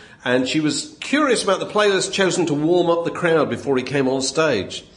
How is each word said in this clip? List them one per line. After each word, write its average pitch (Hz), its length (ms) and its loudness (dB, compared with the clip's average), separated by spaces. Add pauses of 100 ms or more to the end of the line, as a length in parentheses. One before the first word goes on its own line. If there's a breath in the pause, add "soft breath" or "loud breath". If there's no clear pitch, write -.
(240 loud breath)
and 131 240 2
she 156 120 -2
was - 400 -4
curious 269 440 0
about 190 160 0
the - 60 -6
playlist 202 460 0
chosen 180 340 0
to 165 80 -2
warm 170 360 2
up 170 140 0
the 160 80 -4
crowd 165 360 2
before 127 300 -2
he 127 60 0
came 139 240 0
on 135 120 0
stage. 131 640 -2 (120)